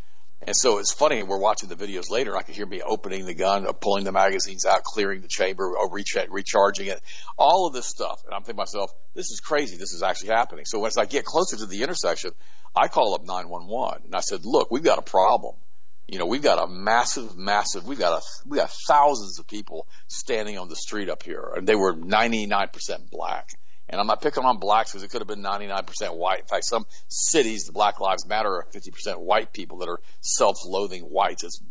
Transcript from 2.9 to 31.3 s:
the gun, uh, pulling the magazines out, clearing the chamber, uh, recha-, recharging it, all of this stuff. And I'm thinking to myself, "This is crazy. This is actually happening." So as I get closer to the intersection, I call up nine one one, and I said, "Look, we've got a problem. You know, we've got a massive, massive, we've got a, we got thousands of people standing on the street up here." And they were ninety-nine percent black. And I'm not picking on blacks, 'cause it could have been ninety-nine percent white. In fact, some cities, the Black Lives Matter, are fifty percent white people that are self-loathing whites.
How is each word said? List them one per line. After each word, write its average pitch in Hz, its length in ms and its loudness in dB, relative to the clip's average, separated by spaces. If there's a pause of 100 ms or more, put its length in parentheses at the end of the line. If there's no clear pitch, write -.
the 90 80 -6
gun, 95 320 2
uh, 98 60 0
pulling 98 320 2
the 98 80 -2
magazines 95 520 2
out, 95 200 4
clearing 98 360 -2
the 98 80 -6
chamber, 95 500 0
uh, 98 100 2
recha-, 98 420 -2
recharging 98 560 2
it, 98 160 -4 (340)
all 175 300 6
of 143 80 -2
this 123 120 -4
stuff. - 380 -4
And - 80 -6
I'm 98 80 -4
thinking 107 160 -6
to 101 60 -2
myself, 98 280 -2 (220)
"This - 180 -4
is 113 100 -4
crazy. 139 360 0
This 90 160 -6
is 85 100 -4
actually 92 280 0
happening." 110 340 2
So 107 220 -2
as 107 100 0
I 110 80 4
get 120 220 0
closer 156 320 2
to 107 80 -4
the 98 160 -2
intersection, 98 500 0 (420)
I 139 140 6
call 117 260 2
up 87 80 -2
nine 90 280 -4
one 87 160 -4
one, 117 380 -2
and - 100 -4
I 90 60 2
said, 101 260 -2
"Look, 180 240 4
we've 135 120 0
got 143 160 4
a - 40 -4
problem. - 540 2 (500)
You 95 120 -4
know, 87 80 0
we've 90 140 0
got 98 180 4
a 85 80 2
massive, 107 680 0
massive, 98 500 0
we've 135 120 -4
got 85 240 2
a, - 260 -4
we 143 80 -2
got 85 140 2 (180)
thousands 139 520 4
of 85 60 -6
people 101 400 -4 (220)
standing 107 480 -2
on 92 140 -6
the 78 60 -6
street 101 340 -4
up 78 120 -2
here." - 320 -4
And - 140 -2
they 110 60 6
were 95 180 4
ninety-nine 104 800 2
percent - 380 -4
black. 85 400 -4 (420)
And 95 80 -2
I'm 104 60 2
not 107 160 2
picking 143 220 0
on 123 140 4
blacks, 104 340 4
'cause 98 100 -6
it 101 60 -6
could 120 120 -2
have 104 60 -4
been 104 160 -4
ninety-nine 98 420 -2
percent 95 300 -4
white. 92 280 0
In - 40 -6
fact, 95 180 0
some 113 220 0 (220)
cities, 110 560 2
the 101 80 -6
Black 104 260 2
Lives 95 260 0
Matter, 107 240 0
are 90 220 -2
fifty 95 220 -6
percent 95 260 -4
white 90 340 2
people 90 260 -6
that 90 100 -4
are 87 100 -4 (220)
self-loathing 95 840 0
whites. 87 400 0